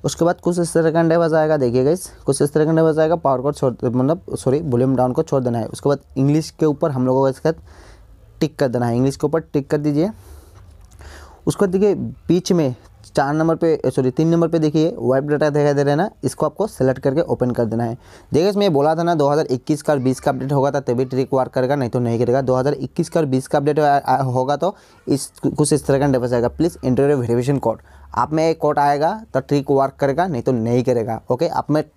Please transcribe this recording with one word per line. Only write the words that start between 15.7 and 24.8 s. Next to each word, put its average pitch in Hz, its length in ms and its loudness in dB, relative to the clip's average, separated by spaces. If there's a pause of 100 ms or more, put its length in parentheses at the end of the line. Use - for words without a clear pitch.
दे 143 80 0
रहा 139 80 0
है 143 60 2
ना, 190 120 0 (160)
इसको 143 220 -2
आपको 190 200 -4
सिलेक्ट 131 320 -2
करके 139 240 0
ओपन 127 280 -2
कर 120 140 0
देना 113 200 -2
है। 117 120 -6 (360)
देखिए 160 160 2
इसमें 202 240 2
बोला 143 220 2
था 170 80 -2
ना 170 120 0
दो 147 140 2
हज़ार 147 180 0
इक्कीस 143 360 -2
का 151 100 0
और 143 60 2
बीस 127 220 0
का 147 100 0
अपडेट 135 220 -4
होगा 139 180 2
तो 139 120 -2
तभी 127 220 0
ट्रिक 131 300 -2
वर्क 127 180 0
करेगा, 131 240 0
नहीं 123 140 -2
तो 127 100 -2
नहीं 117 180 0
करेगा। 120 240 2
दो 127 140 0
हज़ार 135 180 0
इक्कीस 139 340 -6
का 170 120 -2
और 156 60 0
बीस 131 220 -2
का 151 100 0
अपडेट 147 220 0
आ-, 143 180 4
आ-, 131 260 0
होगा 131 320 0
तो 170 180 -2 (320)